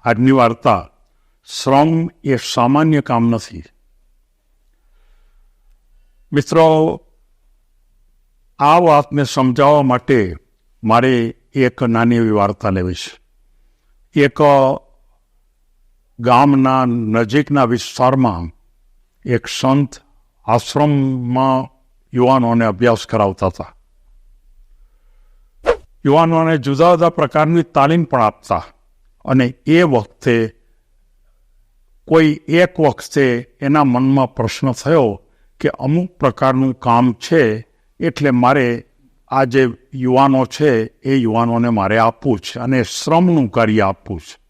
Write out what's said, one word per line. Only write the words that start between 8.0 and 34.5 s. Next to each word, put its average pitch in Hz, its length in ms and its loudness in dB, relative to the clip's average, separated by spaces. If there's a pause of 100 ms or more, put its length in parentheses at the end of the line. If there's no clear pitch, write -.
આ 147 200 4
વાતને 147 460 2
સમજાવવા 139 580 2
માટે 123 540 0 (480)
મારે 117 500 0 (200)
એક 131 280 0
નાની 117 340 2
એવી 113 140 2
વાર્તા 101 400 0
લેવી 90 240 -4
છે. - 260 -16 (1000)
એક 143 180 0 (1800)
ગામના 131 640 2
નજીકના 120 800 0
વિસ્તારમાં 120 840 -2 (760)
એક 120 220 -4
સંત 135 480 -2 (500)
આશ્રમમાં 131 1400 -2 (320)
યુવાનોને 123 520 2
અભ્યાસ 110 420 0
કરાવતા 98 400 -2
હતા. - 280 -8 (2250)
યુવાનોને 160 540 2
જુદા 139 360 2
જુદા 165 160 2
પ્રકારની 156 520 0
તાલીમ 156 420 0
પણ 127 180 -2
આપતા 101 420 -4 (600)
અને 131 300 0 (120)
એ 165 160 4
વખતે, 117 720 -2 (1500)
કોઈ 160 400 2
એક 170 320 0
વખતે 127 800 -2
એના 143 240 0
મનમાં 131 500 0
પ્રશ્ન 123 380 -4